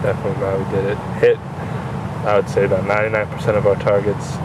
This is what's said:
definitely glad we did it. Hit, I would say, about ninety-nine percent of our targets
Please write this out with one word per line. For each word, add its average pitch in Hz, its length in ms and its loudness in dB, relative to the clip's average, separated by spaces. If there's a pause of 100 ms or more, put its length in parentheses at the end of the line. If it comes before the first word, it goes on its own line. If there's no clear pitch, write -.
definitely 98 380 -2
glad 98 200 0
we 98 160 -4
did 98 100 0
it. 101 120 -2 (220)
Hit, 453 200 6 (840)
I 104 120 2
would 98 120 2
say, 101 160 2
about 95 200 2
ninety-nine 107 420 0
percent 107 300 0
of 101 100 2
our 98 80 6
targets 101 680 0